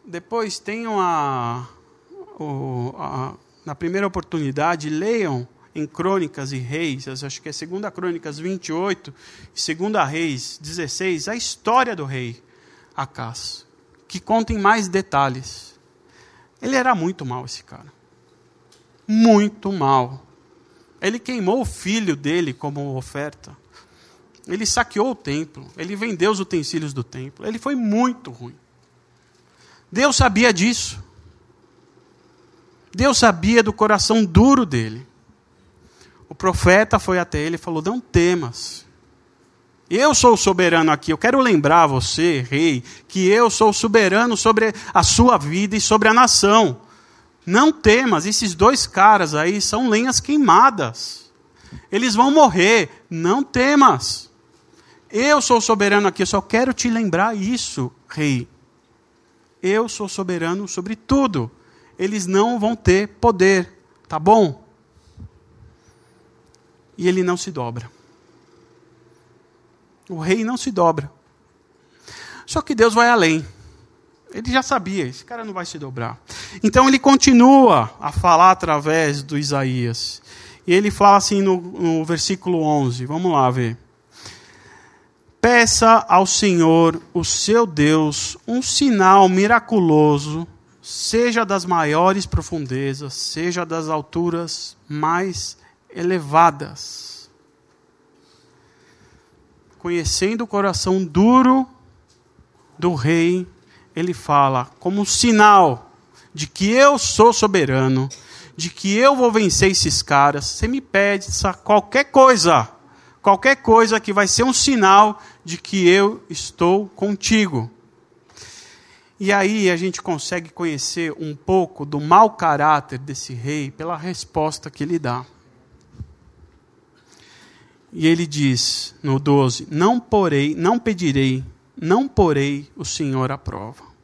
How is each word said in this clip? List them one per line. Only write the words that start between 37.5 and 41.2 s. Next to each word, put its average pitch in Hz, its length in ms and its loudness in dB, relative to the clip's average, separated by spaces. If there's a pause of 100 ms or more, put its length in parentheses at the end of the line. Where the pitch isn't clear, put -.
e - 20 -12
falou, 160 240 -8
"Não 233 180 -6
temas. 170 840 -4 (1040)
Eu 262 240 2
sou 240 220 6
o - 20 2
soberano 170 540 2
aqui. 151 220 -2
Eu 151 60 -4
quero 262 200 0